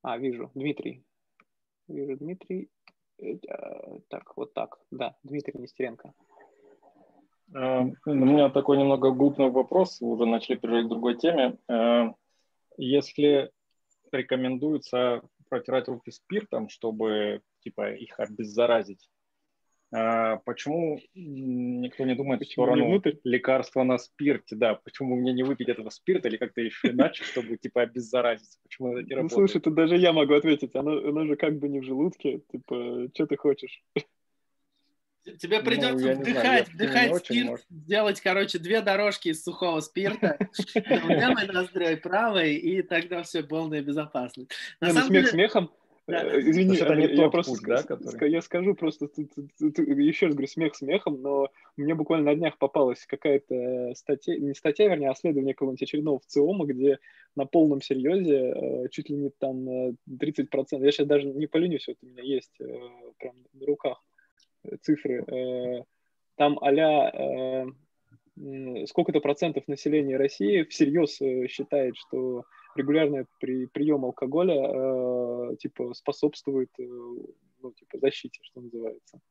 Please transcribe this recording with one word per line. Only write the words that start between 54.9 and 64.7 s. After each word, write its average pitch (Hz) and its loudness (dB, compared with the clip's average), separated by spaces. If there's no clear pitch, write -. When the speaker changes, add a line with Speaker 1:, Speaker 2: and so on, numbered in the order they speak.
Speaker 1:
а 131 0
исследование 135 0
какого-нибудь 135 -4
очередного 147 -2
ВЦИОМа, 156 0
где 135 2
на 135 -2
полном 147 4
серьёзе, 147 2
э, - -6
чуть - -10
ли 143 -4
не 139 -4
там, 131 -6
э, 127 -4
тридцать 147 -4
процентов, 135 -2
я 147 8
щас 147 0
даже 143 2
не 143 -4
поленюсь, 165 0
вот 123 -10
у 127 -20
меня 127 -20
есть, 135 -6
э, 127 -12
прям 123 -14
на 135 -14
руках, 143 -4
э, - -12